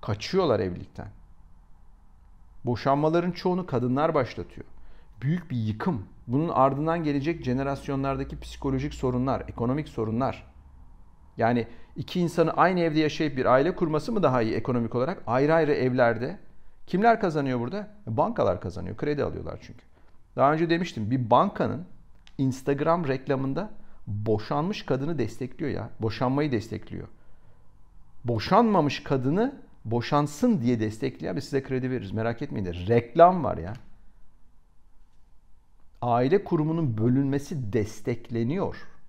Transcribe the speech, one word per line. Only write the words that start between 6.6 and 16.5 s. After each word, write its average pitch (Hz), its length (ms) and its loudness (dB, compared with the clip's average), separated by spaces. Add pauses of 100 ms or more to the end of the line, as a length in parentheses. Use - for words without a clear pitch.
gelecek 143 400 -2
jenerasyonlardaki 135 960 -4
psikolojik 139 540 -4
sorunlar, 123 540 0
ekonomik 127 400 -2
sorunlar. 113 580 -4 (920)
Yani 117 300 4 (300)
iki - 240 -2
insanı 165 300 4
aynı 175 300 4
evde 156 200 4
yaşayıp 151 360 0
bir 127 80 0
aile 139 300 6
kurması 156 380 0
mı 208 100 0
daha 127 200 4
iyi 110 120 0
ekonomik 117 400 0
olarak? 131 320 -2
Ayrı 135 280 4
ayrı 156 180 4
evlerde. 127 680 2 (480)